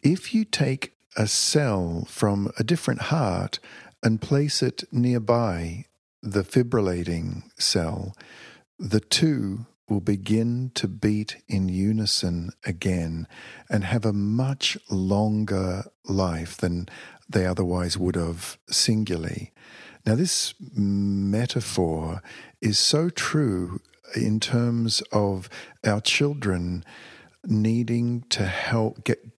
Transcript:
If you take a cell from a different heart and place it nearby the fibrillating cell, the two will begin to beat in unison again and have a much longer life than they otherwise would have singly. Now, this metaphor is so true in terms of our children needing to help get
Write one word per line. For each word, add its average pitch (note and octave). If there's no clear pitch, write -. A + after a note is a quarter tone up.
If F3
you A3
take -
a A2
cell G2
from G2+
a -
different B2
heart G2
and A2
place C#3+
it -
nearby A2+
the G2+
fibrillating F#2
cell, F2+
the G#2+
two A#2
will G#2
begin A2+
to -
beat G#2+
in F#2+
unison F#2
again E2
and G2
have G#2
a G#2+
much A2+
longer G2
life F2
than F2
they F#2+
otherwise F2+
would F2+
have E2+
singly. F2+
Now, A2
this -
metaphor G2
is G#2
so D#3+
true F#2+
in A2
terms A#2
of G2
our G#2+
children F#2
needing A#2
to -
help A2
get -